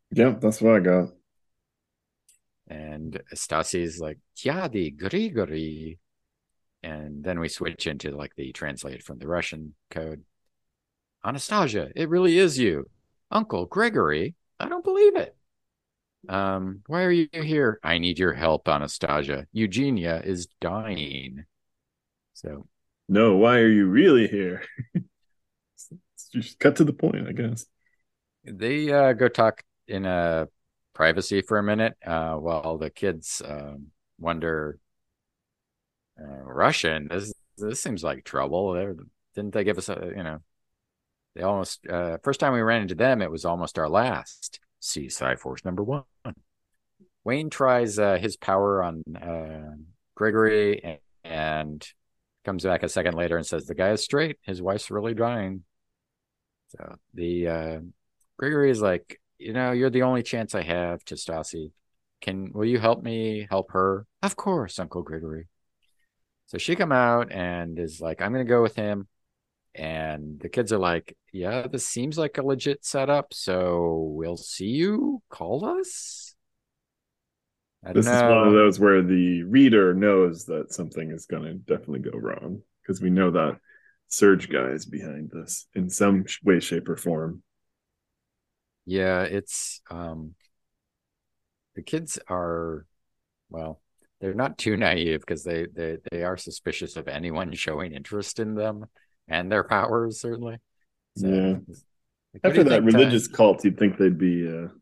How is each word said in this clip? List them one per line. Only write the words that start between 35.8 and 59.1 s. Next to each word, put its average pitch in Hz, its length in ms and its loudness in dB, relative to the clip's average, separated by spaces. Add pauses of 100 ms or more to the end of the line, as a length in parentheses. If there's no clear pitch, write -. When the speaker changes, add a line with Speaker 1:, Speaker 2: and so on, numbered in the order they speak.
Speaker 2:
uh, 76 40 -20
"Russian? 73 840 -2
This, 101 240 -6 (260)
this 107 240 -6
seems 92 220 -8
like 71 200 -6
trouble. 76 480 -2
They're, 92 240 -4 (380)
didn't 101 200 -8
they 107 100 2
give 95 140 0
us 92 100 -10
a, 87 280 -8
you 95 60 -8
know, 78 180 -8 (920)
they 85 80 -10
almost, 98 460 -4
uh, 87 340 -4
first 139 180 -2
time 139 120 2
we 120 100 0
ran 113 200 2
into 90 120 -6
them, 120 280 2
it 82 80 -4
was 80 140 -8
almost 85 340 -4
our 78 100 0
last. - 720 -2 (200)
See 69 280 -8
Psy 65 280 -2
Force 65 280 -12
number 92 180 -6
one." 135 220 -6 (1200)
Wayne 147 260 -2
tries, 120 480 2
uh, 101 200 4
his 101 180 -4
power 98 460 0
on, 85 200 -6 (140)
uh, 78 600 -12 (380)
Gregory 107 720 2
and, 80 140 -10 (260)
and 78 640 -4 (560)
comes 92 200 -6
back 90 180 0
a 87 60 -2
second 87 260 -2
later 85 220 -2
and 80 100 -4
says, 82 200 -6
"The 87 80 -10
guy 92 180 0
is 107 120 -2
straight. 147 380 -2
His 92 200 -10
wife's 98 280 -4
really 104 240 -4
dying." 107 500 -4 (1040)
So - 280 -18 (180)
the, 87 340 -4
uh, 80 320 -6 (560)
Gregory 143 340 2
is 110 120 0
like, 90 380 -2 (180)